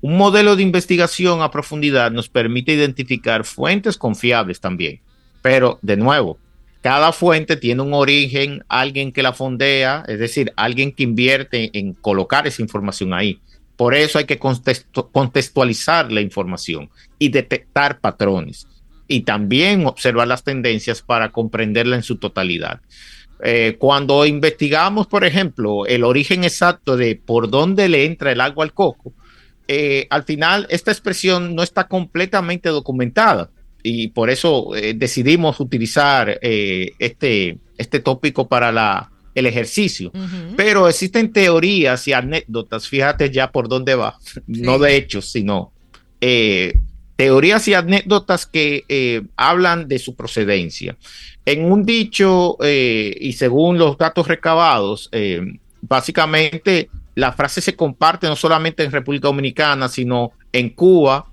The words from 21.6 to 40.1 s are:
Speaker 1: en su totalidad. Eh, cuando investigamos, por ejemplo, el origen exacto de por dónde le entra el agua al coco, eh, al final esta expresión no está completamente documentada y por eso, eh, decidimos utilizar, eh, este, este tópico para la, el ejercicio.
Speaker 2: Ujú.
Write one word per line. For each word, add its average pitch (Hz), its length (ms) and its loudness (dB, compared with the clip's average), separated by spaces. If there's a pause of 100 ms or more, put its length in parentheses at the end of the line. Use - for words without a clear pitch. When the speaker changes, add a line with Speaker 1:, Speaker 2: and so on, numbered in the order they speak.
Speaker 1:
en 117 80 -4
su 117 140 -6
totalidad. 90 600 -6 (640)
Eh, 117 360 2
cuando 139 460 4
investigamos, 156 840 0
por 202 180 0
ejemplo, 131 640 -2
el 123 160 2
origen 143 400 2
exacto 175 520 0
de 120 200 0
por 117 340 -2
dónde 185 400 2
le 147 160 4
entra 151 260 -2
el 123 100 0
agua 143 220 0
al 156 100 -6
coco, 143 400 -2 (540)
eh, 139 420 -2
al 143 140 0
final 165 460 0
esta 175 220 -2
expresión 180 640 -2
no 165 80 0
está 180 240 -4
completamente 180 840 -2
documentada 127 800 0 (340)
y 117 260 -4
por 113 220 0
eso, 131 440 0
eh, 107 200 -4
decidimos 135 640 0
utilizar, 127 840 0
eh, 98 560 -2
este, 107 600 -2 (180)
este 143 220 -4
tópico 131 480 -2
para 120 240 2
la, 110 400 -2 (240)
el 127 100 0
ejercicio. 117 640 -2
Speaker 2:
Ujú. 180 480 -12